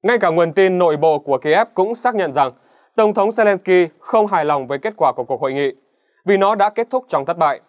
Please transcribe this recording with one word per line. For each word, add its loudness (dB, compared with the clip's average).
Ngay 0
cả 0
nguồn 0
tin 2
nội 2
bộ 2
của -2
Kiev 0
cũng -2
xác -4
nhận -2
rằng 0
Tổng 2
thống 0
Zelensky 2
không 0
hài 0
lòng -2
với -6
kết -8
quả 2
của -8
cuộc -6
hội -4
nghị -2
vì 2
nó 2
đã 0
kết -6
thúc -6
trong -4
thất -6
bại. 0